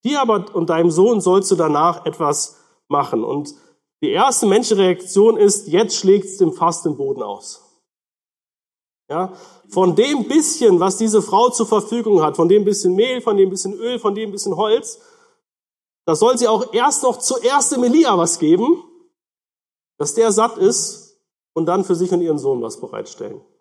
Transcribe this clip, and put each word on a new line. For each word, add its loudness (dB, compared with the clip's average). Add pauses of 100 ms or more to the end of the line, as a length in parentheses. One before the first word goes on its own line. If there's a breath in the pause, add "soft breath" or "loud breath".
Dir -2
aber -2
und -2
deinem 2
Sohn 2
sollst 2
du 2
danach 0
etwas -4 (320 soft breath)
machen.“ -2
Und -6 (480 soft breath)
die -2
erste 0
menschliche 2
Reaktion 2
ist, 2
„Jetzt 0
schlägt's 2
dem 2
Fass -2
den -4
Boden -6
aus.“ -12 (1500)
Ja, -6 (340 loud breath)
von 2
dem 2
bisschen, 2
was 0
diese 2
Frau 2
zur -2
Verfügung 0
hat, 0
von 2
dem 4
bisschen 0
Mehl, 0
von -2
dem 4
bisschen -8
Öl, -6
von -2
dem -8
bisschen -6
Holz, -2 (1040 soft breath)
da 0
soll 2
sie 0
auch -2
erst 0
noch -2
zuerst -2
dem -2
Elia 4
was -2
geben, 2 (1160)
dass -6
der 2
satt 0
ist -2 (360)
und -4
dann -2
für -2
sich -2
und 0
ihren -2
Sohn -2
was -10
bereitstellen. -14 (200)